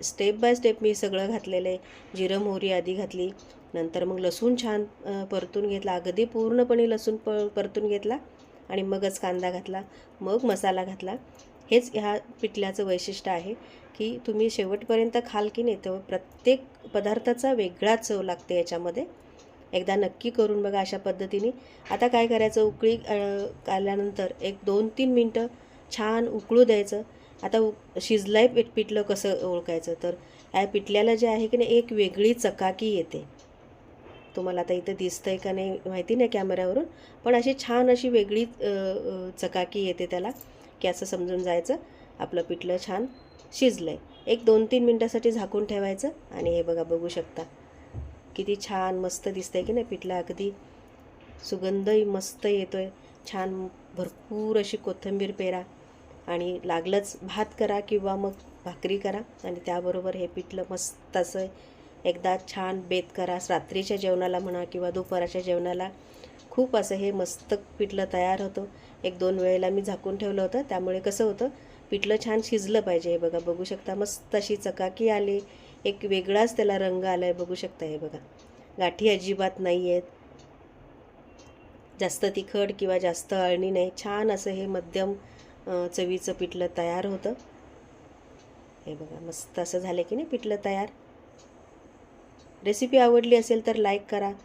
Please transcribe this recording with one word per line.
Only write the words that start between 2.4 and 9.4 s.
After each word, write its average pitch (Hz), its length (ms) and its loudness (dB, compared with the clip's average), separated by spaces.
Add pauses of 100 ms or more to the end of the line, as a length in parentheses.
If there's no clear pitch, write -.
आधी 180 220 0
घातली, 185 360 -4 (440)
नंतर 165 300 -2
मग 185 160 -2
लसूण 185 420 2
छान, 214 220 0 (220)
अ, 196 200 -4
परतून 196 420 -2
घेतला, 196 260 -2
अगदी 180 320 0
पूर्णपणे 233 640 2
लसूण 220 260 0
प-, 214 400 -2
परतून 202 320 -2
घेतला 208 300 0 (520)
आणि 190 120 -2
मगच 196 380 -2
कांदा 180 320 -2